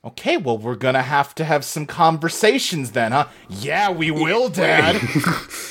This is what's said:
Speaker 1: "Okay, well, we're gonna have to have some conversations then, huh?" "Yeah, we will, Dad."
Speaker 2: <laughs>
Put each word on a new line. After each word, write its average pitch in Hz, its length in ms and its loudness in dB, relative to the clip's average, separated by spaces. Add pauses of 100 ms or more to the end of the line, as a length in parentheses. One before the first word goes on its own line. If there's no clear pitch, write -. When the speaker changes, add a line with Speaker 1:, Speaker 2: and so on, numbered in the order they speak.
Speaker 1:
"Okay, 302 320 -4
well, 123 200 -2
we're 117 180 -4
gonna 127 280 0
have 143 320 0
to 160 100 -4
have 147 200 0
some 156 200 -6
conversations 160 1040 0
then, 117 200 0
huh?" 139 160 2 (220)
"Yeah, 151 420 -2
we 160 200 0
will, 185 380 0
Dad." 165 560 2
Speaker 2:
<laughs> - 60 -4 (600)